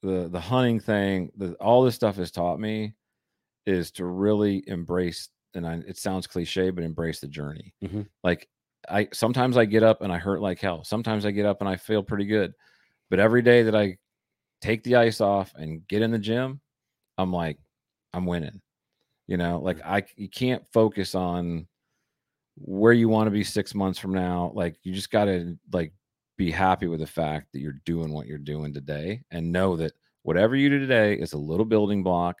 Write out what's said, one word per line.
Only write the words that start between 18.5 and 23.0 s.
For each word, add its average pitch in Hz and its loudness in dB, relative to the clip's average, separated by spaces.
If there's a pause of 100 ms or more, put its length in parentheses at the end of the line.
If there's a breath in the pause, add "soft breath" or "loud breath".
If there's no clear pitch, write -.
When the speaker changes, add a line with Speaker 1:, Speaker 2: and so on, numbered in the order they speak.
Speaker 1:
You 95 -4
know, 87 -2
like, 87 -4
Speaker 2:
Mm. - -16
Speaker 1:
I, 98 0 (140)
you 101 -10
can't 127 -4 (100)
focus 104 2
on 87 -2 (880)
where 104 4
you 117 6